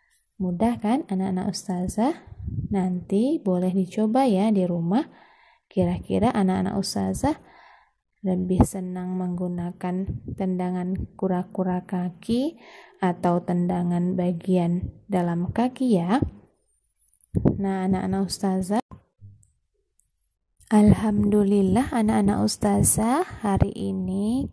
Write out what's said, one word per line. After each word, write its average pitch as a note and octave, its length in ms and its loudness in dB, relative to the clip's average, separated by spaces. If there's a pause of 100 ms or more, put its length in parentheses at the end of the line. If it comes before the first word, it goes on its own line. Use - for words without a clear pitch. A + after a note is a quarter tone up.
(420)
Mudah G#3+ 400 0
kan B3+ 280 0
anak-anak F#3+ 440 -2
ustazah? G3 600 -2 (600)
Nanti G3 680 0
boleh F3+ 320 0
dicoba G#3+ 520 2
ya G#3 240 2
di G3 160 2
rumah. F3 400 0 (640)
Kira-kira F#3 640 0
anak-anak F#3+ 440 0
ustazah G3 600 -2 (840)
lebih F3+ 400 2
senang F#3 560 -4
menggunakan F3+ 1040 -4 (140)
tendangan F3+ 580 -2 (240)
kura-kura F#3 640 -2
kaki A3+ 720 -2 (480)
atau F3 400 2
tendangan F3 720 0
bagian F3 800 0 (140)
dalam F3 420 0
kaki B3 480 0
ya? F#3+ 240 2 (1120)
Nah, F#3+ 560 0
anak-anak F#3+ 400 -2
ustazah, F#3+ 540 -2 (1900)
alhamdulillah G#3 1200 4
anak-anak G#3 540 2
ustazah, G#3+ 800 2 (160)
hari G3 320 2
ini G3 800 -4